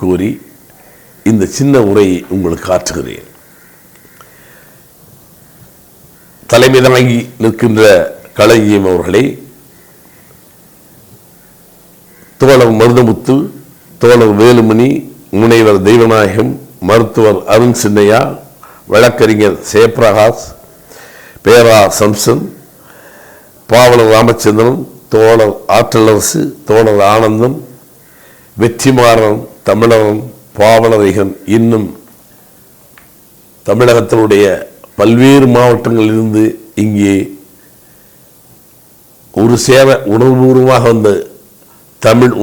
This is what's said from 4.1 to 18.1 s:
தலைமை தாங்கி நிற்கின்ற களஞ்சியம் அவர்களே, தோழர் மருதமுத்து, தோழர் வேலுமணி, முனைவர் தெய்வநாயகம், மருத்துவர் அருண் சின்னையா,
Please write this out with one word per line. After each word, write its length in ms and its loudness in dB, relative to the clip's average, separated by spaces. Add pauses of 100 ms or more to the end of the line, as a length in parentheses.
தலைமை 320 2
தாங்கி 340 2 (240)
நிற்கின்ற 400 0 (560)
களஞ்சியம் 540 0
அவர்களே, 340 -2 (3250)
தோழர் 400 2
மருதமுத்து, 560 0 (640)
தோழர் 400 2
வேலுமணி, 480 2 (500)
முனைவர் 480 2
தெய்வநாயகம், 640 0 (380)
மருத்துவர் 500 0 (140)
அருண் 280 2
சின்னையா, 400 0 (720)